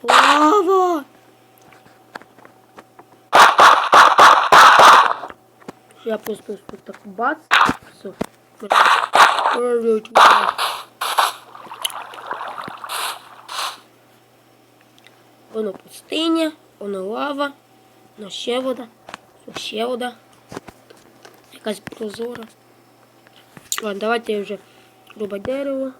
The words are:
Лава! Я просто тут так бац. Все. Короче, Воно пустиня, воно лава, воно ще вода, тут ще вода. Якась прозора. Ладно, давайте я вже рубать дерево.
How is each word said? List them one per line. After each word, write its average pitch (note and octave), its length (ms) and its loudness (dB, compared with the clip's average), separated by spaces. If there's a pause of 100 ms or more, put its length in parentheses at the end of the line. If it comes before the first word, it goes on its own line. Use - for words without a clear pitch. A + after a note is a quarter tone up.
Лава! E4+ 1000 2 (4000)
Я A3 120 -6
просто G#3+ 360 -12
тут - 300 -18
так - 120 -20 (100)
бац. A#3 320 -6 (640)
Все. G3 100 -16 (1400)
Короче, A#3 580 -2 (4000)
Воно G#3+ 200 -6
пустиня, D#4+ 800 -6 (280)
воно G3 240 -10
лава, C#4 480 -8 (640)
воно G#3 120 -18
ще A#3+ 300 -8
вода, B3+ 280 -8 (580)
тут - 140 -16
ще A3 260 -8
вода. B3 280 -8 (1500)
Якась G#3+ 140 -8
прозора. A#3 640 -14 (1400)
Ладно, G3+ 180 -10
давайте A3+ 340 -6
я G#3 80 -6
вже G3 180 -12 (560)
рубать G3+ 260 -10
дерево. C4+ 580 -8